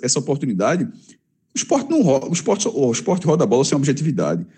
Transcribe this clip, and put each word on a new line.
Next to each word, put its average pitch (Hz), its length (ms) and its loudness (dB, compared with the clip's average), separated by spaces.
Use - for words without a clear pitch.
essa 123 160 -2
oportunidade, 139 640 -2
o - 720 -16
Sport - 320 0
não 311 140 4
ro-, 135 260 2
o 170 40 -2
Sport 202 280 0
só, - 80 -2
o 131 220 2
Sport 175 340 -2
roda 156 180 2
a 113 40 2
bola 120 180 2
sem - 100 0
objetividade. 135 680 0